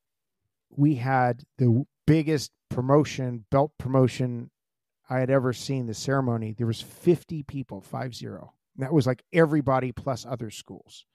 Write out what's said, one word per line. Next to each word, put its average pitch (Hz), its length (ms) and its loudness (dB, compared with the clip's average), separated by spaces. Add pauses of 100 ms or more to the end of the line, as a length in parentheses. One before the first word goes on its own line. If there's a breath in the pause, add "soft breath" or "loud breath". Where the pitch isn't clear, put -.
(680)
we 143 240 4
had 123 500 0 (140)
the 131 80 2
w-, 120 220 4 (180)
biggest 151 460 2 (180)
promotion, 127 800 0
belt 139 300 2
promotion 127 720 0 (600)
I 131 80 -2
had 131 120 0
ever 131 220 2
seen, 131 340 -6
the 110 80 -8
ceremony. 117 600 -2
There 117 120 -2
was 113 140 -4
fifty - 600 -2
people, 123 400 -12
five 123 320 -10
zero. 110 400 -14 (220)
And 135 80 -6
that 135 100 -4
was, 131 140 4
like, 127 160 -2 (100)
everybody 139 580 2
plus 127 320 -6
other 120 280 -10
schools. - 520 -20 (120)